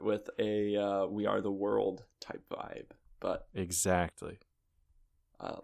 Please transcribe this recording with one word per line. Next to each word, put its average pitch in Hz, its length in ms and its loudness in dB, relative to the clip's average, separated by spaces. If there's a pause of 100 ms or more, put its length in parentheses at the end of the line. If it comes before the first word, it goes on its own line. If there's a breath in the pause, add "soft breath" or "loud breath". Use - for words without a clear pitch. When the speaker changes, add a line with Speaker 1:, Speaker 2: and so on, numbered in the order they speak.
Speaker 1:
with 104 380 0
a, 104 380 2
uh, 98 300 2
"We 104 200 0
Are 101 160 2
the 101 100 0
World" 101 520 2 (160)
type - 300 -10
vibe. - 360 -8 (340)
But - 340 -2
Speaker 2:
Exactly. 90 840 0 (1000)
Speaker 1:
uh, - 260 -6